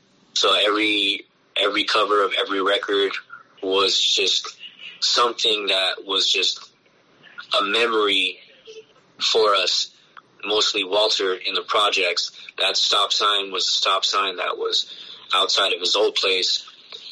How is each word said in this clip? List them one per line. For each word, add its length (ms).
so 200
every, 720
every 300
cover 380
of 160
every 220
record 500
was 400
just 440
something 680
that 380
was 260
just 400
a 40
memory 760
for 340
us, 380
mostly 380
Walter 520
in 180
the 80
projects. 720
That 200
stop 340
sign 400
was 160
a 40
stop 340
sign 320
that 200
was 340
outside 380
of 80
his 140
old 200
place. 500